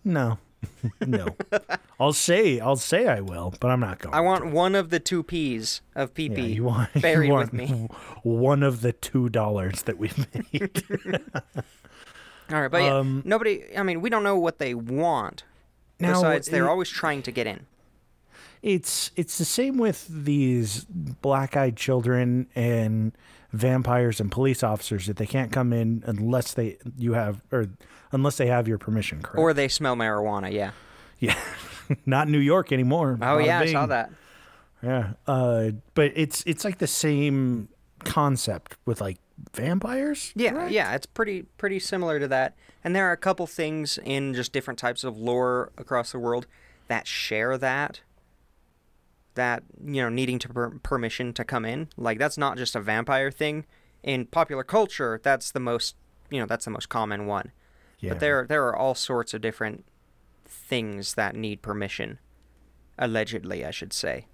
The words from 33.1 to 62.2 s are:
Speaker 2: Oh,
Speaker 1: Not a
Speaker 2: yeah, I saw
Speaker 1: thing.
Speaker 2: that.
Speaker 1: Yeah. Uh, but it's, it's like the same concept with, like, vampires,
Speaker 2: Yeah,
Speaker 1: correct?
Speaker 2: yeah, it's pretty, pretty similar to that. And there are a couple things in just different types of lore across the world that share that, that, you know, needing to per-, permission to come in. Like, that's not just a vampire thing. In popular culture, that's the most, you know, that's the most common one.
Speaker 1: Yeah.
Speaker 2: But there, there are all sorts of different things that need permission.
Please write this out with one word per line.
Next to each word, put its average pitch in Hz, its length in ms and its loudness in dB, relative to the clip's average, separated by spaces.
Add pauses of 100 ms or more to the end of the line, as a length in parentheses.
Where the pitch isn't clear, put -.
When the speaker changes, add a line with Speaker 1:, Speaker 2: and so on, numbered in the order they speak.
Speaker 2:
Oh, 117 40 -2
Speaker 1:
Not 143 160 4
a 151 60 4
Speaker 2:
yeah, 170 140 4
I 160 120 4
saw 151 100 2
Speaker 1:
thing. - 80 0
Speaker 2:
that. 117 200 0 (720)
Speaker 1:
Yeah. 120 300 -2 (140)
Uh, 120 440 2 (240)
but 147 220 4
it's, 156 300 0
it's 165 180 -2
like 190 140 -2
the 170 80 0
same 135 840 2 (360)
concept 131 720 0 (100)
with, 120 140 -2
like, 95 180 -6 (360)
vampires, 233 840 -2
Speaker 2:
Yeah, 233 160 2
Speaker 1:
correct? 349 200 -4
Speaker 2:
yeah, - 220 2
it's - 120 -6
pretty, 208 360 -4 (160)
pretty 196 200 -2
similar 175 420 -2
to 139 80 -2
that. 131 260 2 (300)
And 175 120 0
there 190 120 4
are 175 40 4
a - 40 0
couple 180 300 -2
things 156 580 -4
in 139 300 -2
just 123 180 -4
different 127 260 -6
types 123 260 -4
of 117 140 -6
lore 123 580 0
across 120 360 -2
the 127 60 -8
world 120 280 -2 (420)
that 117 180 -2
share 113 520 -2
that, 135 420 -2 (1300)
that, 123 280 -2 (220)
you 139 180 -2
know, 117 60 0
needing 123 320 -2
to - 80 -10
per-, 120 220 -4 (120)
permission 120 520 -4
to 117 100 -6
come 117 200 -4
in. 139 320 -6
Like, 113 220 -2
that's 139 200 0
not 143 180 -2
just 123 180 -6
a 113 60 -2
vampire 117 500 0
thing. 151 340 -4 (380)
In 127 240 -2
popular 147 380 -2
culture, 135 580 0
that's 135 300 2
the 131 80 -2
most, 120 340 -2 (360)
you 139 100 -4
know, 110 60 -2
that's 113 180 -4
the 113 80 -8
most - 160 -8
common 104 380 -2
one. 101 260 -4 (480)
Speaker 1:
Yeah. 92 100 -6
Speaker 2:
But 90 100 -4
there, 139 280 2
there 147 180 2
are 117 100 0
all 131 200 2
sorts 120 360 -2
of 113 80 -6
different 110 440 -6 (600)
things 104 720 -6
that 104 220 0
need 107 260 -6
permission. 104 560 -6 (800)